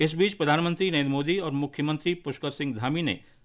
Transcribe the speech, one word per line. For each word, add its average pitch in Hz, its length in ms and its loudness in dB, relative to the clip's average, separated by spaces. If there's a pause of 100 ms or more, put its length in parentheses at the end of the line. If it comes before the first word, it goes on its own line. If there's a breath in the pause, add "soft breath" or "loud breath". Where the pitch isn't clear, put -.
इस 156 140 2
बीच 196 200 2
प्रधानमंत्री 170 560 2
नरेंद्र 143 200 2
मोदी 147 280 0
और 165 120 -4
मुख्यमंत्री 147 640 -2
पुष्कर 143 360 -6
सिंह 143 260 -4
धामी 139 260 0
ने 107 160 0 (260 soft breath)